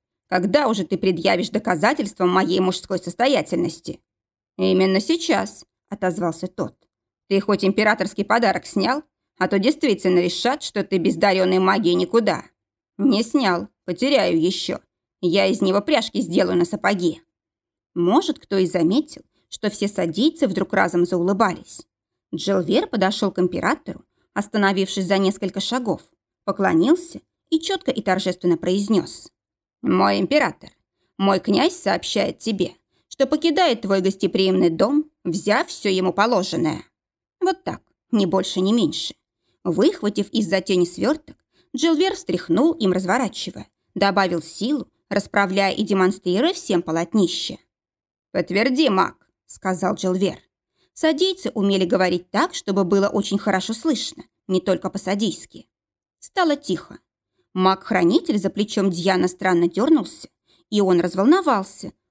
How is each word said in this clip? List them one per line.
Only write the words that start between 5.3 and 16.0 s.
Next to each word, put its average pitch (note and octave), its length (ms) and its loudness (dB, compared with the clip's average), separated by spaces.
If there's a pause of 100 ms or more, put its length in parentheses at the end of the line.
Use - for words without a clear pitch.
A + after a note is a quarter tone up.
отозвался F3+ 580 -4
тот. - 300 -8 (520)
«Ты F#3+ 120 2
хоть G3 240 0
императорский G3 600 0
подарок A3 420 0
снял? A#3 360 -2 (360)
А F#3 100 -2
то G3+ 100 2
действительно G3 600 2
решат, G#3 440 -2
что G3+ 220 -6
ты F#3+ 140 -2
без - 180 0
даренной F#3 420 2
магии F#3 340 2
никуда». F3+ 520 0 (540)
«Не G#3 240 2
снял, G3+ 460 0 (180)
потеряю F#3 520 2
еще», F#3 420 0 (400)
Я F#3+ 260 2
из F#3+ 140 0
него G3 200 2
пряжки A3+ 400 -2